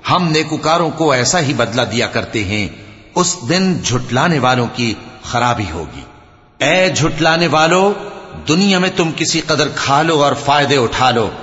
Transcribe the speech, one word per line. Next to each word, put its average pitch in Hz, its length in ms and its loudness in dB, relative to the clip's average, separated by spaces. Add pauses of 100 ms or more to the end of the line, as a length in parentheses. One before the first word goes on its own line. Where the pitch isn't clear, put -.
हम 175 180 2
नेकुकारों 156 640 0
को 147 240 0
ऐसा 123 240 0
ही 143 160 0
बदला 117 300 0
दिया 107 220 -2
करते 110 380 -4
हैं। 98 420 -6 (300)
उस 175 260 -2
दिन 175 380 0
झुटलाने 127 580 0
वालों 123 280 2
की 113 300 -4 (360)
खराबी 117 360 0
होगी। 80 380 -10 (560)
ए 180 280 2
झुटलाने 160 560 2
वालों, 170 460 4 (540)
दुनिया 185 340 2
में 185 160 0
तुम 165 140 2
किसी 160 300 -2
कदर 151 280 0
खा 139 340 0
लो 165 180 2
और 139 140 2
फायदे 143 420 2
उठा 127 340 2
लो 117 160 2 (160)